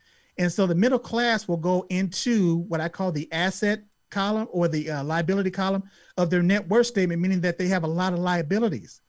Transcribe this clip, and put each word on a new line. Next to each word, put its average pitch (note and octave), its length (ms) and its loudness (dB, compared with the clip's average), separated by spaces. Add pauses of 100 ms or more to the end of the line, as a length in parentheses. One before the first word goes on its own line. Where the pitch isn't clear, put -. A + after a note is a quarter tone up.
(380)
And F3+ 140 0
so F#3+ 160 2
the F3 80 2
middle A#3+ 240 4
class A#3 480 -2
will E3+ 100 0
go F3+ 320 0
into F#3 680 0 (100)
what E3 100 -2
I D#3+ 100 -2
call F#3 220 -4
the D3+ 220 -4
asset G3 500 0 (260)
column G#3+ 420 -2
or F3 180 2
the, D3+ 200 -2
uh, C#3+ 140 -4
liability E3+ 480 0
column F#3+ 320 -2 (340)
of F3+ 120 2
their F3 140 2
net G3 260 2
worth A#3 180 4
statement, F3 340 0
meaning F#3 200 0
that F3 160 -2
they F3+ 100 -2
have F#3 160 0
a D#3 40 -2
lot F3+ 260 0
of F3 60 -2
liabilities. F3 880 -2